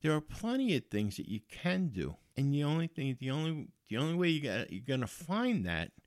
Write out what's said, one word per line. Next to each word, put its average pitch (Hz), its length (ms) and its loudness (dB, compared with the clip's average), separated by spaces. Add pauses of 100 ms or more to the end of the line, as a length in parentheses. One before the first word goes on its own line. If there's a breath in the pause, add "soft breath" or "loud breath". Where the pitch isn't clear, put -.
There 156 140 4
are 151 60 2
plenty 233 560 0
of 113 100 0
things 104 300 0
that - 120 -8
you 104 120 -4 (100)
can 180 380 0
do. 87 280 -2 (200)
And 139 180 2
the 147 100 2
only 160 220 2
thing, 135 340 -2
the 131 100 -4
only, 156 380 -2 (200)
the 107 100 -2
only 156 160 0
way 175 140 4
you 160 140 4
got, 113 300 -2
you're 98 140 -6
gonna 131 220 0
find 196 580 0
that 82 240 -2 (160)